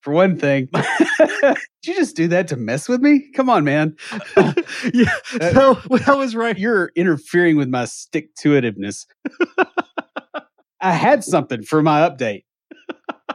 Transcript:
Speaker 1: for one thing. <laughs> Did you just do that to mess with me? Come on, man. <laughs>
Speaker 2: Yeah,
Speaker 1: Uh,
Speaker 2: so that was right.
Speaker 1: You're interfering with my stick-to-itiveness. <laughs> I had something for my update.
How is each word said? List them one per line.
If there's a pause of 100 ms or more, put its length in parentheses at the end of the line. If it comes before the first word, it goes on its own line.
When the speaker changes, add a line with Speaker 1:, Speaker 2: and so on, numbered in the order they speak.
Speaker 1:
for
one
thing.
<laughs>
Did
you
just
do
that
to
mess
with
me?
Come
on,
man.
<laughs> (560)
Speaker 2:
Yeah, (300)
Speaker 1:
Uh,
Speaker 2:
so (220)
that
was
right.
Speaker 1:
You're
interfering
with
my
stick-to-itiveness. (840)
<laughs>
I
had
something
for
my
update. (920)